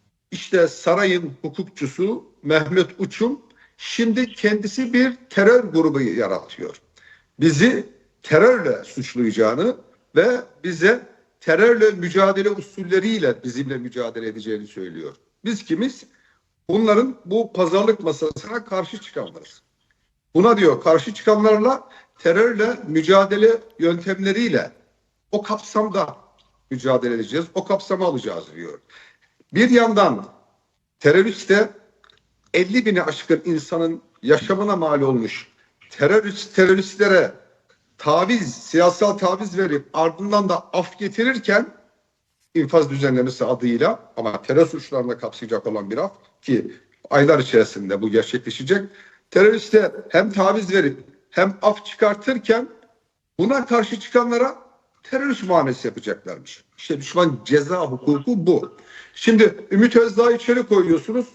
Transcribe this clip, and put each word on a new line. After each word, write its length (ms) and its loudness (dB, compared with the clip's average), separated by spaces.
işte 360 2
sarayın 720 -2
hukukçusu 840 -6
Mehmet 460 0
Uçum 420 -4
şimdi 560 -2
kendisi 600 -4
bir 240 2
terör 340 4
grubu 380 0
yaratıyor. 800 -6
Bizi 500 2
terörle 600 2
suçlayacağını 920 -2
ve 260 2
bize 440 0
terörle 500 4
mücadele 580 0
usulleriyle 920 -2
bizimle 340 -8
mücadele 500 -10
edeceğini 400 -8
söylüyor. 480 -14
Biz 200 -6
kimiz? 380 -6
Bunların 460 2
bu 280 -4
pazarlık 460 0
masasına 680 -6
karşı 320 -8
çıkanlarız. 640 -16
Buna 240 4
diyor, 240 4
karşı 320 2
çıkanlarla 760 2
terörle 580 0
mücadele 680 4
yöntemleriyle 920 -2
o 100 -2
kapsamda 760 -6
mücadele 420 -2
edeceğiz, 400 -6
o 120 -6
kapsamı 400 -4
alacağız 400 -6
diyor. 240 -16
Bir 160 4
yandan 560 2
teröriste 720 2
elli 320 0
bini 180 0
aşkın 420 -2
insanın 560 -4
yaşamına 540 0
mal 260 0
olmuş 460 -2
terörist, 640 -2
teröristlere 760 2
taviz, 560 0
siyasal 640 2
taviz 400 -4
verip 360 -2
ardından 560 -2
da 240 -4
af 260 -6
getirirken 680 -2
infaz 340 2
düzenlemesi 560 -2
adıyla 540 -2
ama 240 -6
terör 240 2
suçlarını 540 -6
kapsayacak 480 -8
olan 240 -8
bir 60 -6
af 140 -4
ki 320 -2
aylar 300 4
içerisinde 640 0
bu 80 -2
gerçekleşecek. 800 -4
Teröriste 600 4
hem 220 2
taviz 420 0
verip 240 2
hem 320 0
af 240 0
çıkartırken 840 -2
buna 260 0
karşı 340 -2
çıkanlara 680 -2
terörist 400 -4
muamelesi 440 0
yapacaklarmış. 760 -12
İşte 200 -6
düşman 480 -2
ceza 400 0
hukuku 640 -2
bu. 300 0
Şimdi 580 2
Ümit 240 4
Özdağ'ı 400 4
içeri 320 -2
koyuyorsunuz. 680 0